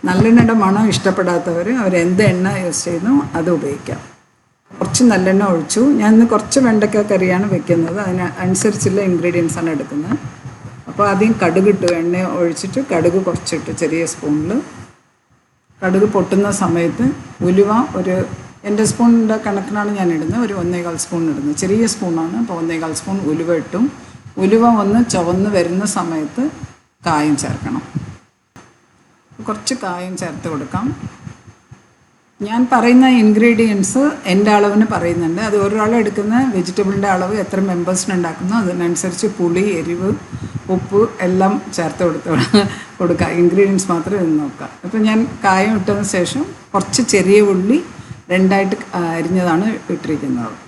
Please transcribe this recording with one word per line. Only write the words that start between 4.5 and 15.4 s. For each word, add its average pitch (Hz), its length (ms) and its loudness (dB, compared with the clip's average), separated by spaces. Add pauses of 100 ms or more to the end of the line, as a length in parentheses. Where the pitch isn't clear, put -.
കുറച്ച് - 340 0
നല്ലെണ്ണ 190 400 2
ഒഴിച്ചു. 160 280 -2 (200)
ഞാൻ 214 160 4
ഇന്ന് 226 160 8
കുറച്ച് 226 360 0
വെണ്ടയ്ക്ക 214 440 2
കറിയാണ് 185 420 2
വെക്കുന്നത്, 170 520 0
അതിന് 180 200 -2 (180)
അനുസരിച്ചുള്ള 196 680 0
ഇൻഗ്രീഡിയൻസ് 170 500 0
ആണ് 165 160 -2
എടുക്കുന്നത്. 151 400 -6 (760)
അപ്പോൾ - 220 -2
ആദ്യം 214 320 2
കടുക് 190 300 4
ഇട്ടു, 190 140 0 (120)
എണ്ണ 175 240 -2 (160)
ഒഴിച്ചിട്ട് 175 400 -2 (140)
കടുക് 170 340 2
കുറച്ചിട്ടു, 165 440 -6 (120)
ചെറിയ 165 300 -2
സ്പൂണിൽ. 156 380 -2 (1300)